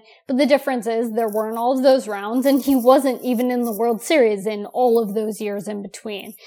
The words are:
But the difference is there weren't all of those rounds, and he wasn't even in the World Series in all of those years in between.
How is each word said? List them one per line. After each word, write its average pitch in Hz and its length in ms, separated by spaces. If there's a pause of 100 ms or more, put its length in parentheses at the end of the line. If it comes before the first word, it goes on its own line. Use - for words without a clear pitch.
(280)
But 262 100
the 285 80
difference 262 400
is 226 280
there 226 140
weren't 220 300
all 247 180
of 262 60
those 262 260
rounds, 214 380
and 277 160
he 269 140
wasn't 254 480
even 247 260
in 247 140
the 233 120
World 226 280
Series 220 420
in 208 220
all 233 340
of 202 140
those 214 260
years 202 260
in 208 140
between. 202 540 (120)